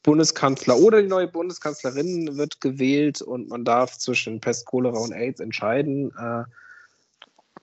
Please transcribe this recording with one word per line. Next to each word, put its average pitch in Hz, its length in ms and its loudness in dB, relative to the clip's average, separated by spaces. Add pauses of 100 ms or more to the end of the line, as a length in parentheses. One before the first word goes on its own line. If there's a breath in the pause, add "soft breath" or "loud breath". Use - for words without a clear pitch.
Bundeskanzler 143 760 2
oder 214 240 8
die 196 80 0
neue 185 180 0
Bundeskanzlerin 160 1080 -6
wird 147 240 -4
gewählt 139 600 0
und 123 280 -8
man 120 160 -6
darf 123 320 2
zwischen 113 420 -4
Pest, - 280 -4
Cholera 123 320 -2
und 113 140 -4
aids 120 260 -6
entscheiden. 135 760 -2
Äh, 117 260 -6 (1200 loud breath)